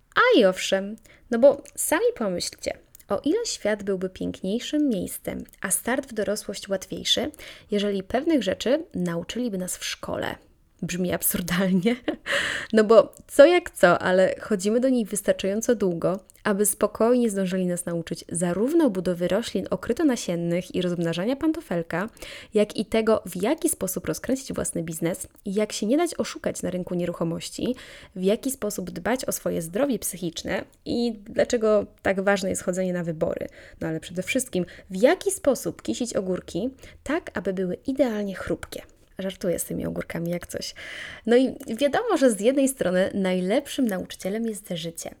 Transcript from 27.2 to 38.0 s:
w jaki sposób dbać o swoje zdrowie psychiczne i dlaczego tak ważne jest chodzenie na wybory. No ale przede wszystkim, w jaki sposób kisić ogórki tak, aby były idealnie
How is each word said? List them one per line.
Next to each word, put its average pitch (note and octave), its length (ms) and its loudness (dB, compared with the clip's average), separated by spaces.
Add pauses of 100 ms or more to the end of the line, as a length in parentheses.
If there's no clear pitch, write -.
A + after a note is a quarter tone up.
w F#3 60 -6
jaki A#3 280 2
sposób G3+ 400 -6
dbać F#3 340 -4
o G3 80 -4
swoje F3 300 -4
zdrowie G#3 360 0
psychiczne - 680 -6 (200)
i A#3+ 280 0 (120)
dlaczego G#3+ 600 2 (160)
tak G3 180 0
ważne F#3+ 300 2
jest F3+ 120 -4
chodzenie F#3 300 -2
na F3 120 -2
wybory. - 440 -2 (320)
No E3 80 -4
ale D#3+ 120 -4
przede F3+ 220 -8
wszystkim, F#3 420 -2 (260)
w F#3 120 -4
jaki F4+ 280 4
sposób - 520 -2
kisić - 340 -4
ogórki F#3 540 -4 (320)
tak, E4 320 -4
aby G3 180 -4
były F#3 240 -2 (100)
idealnie A3 480 0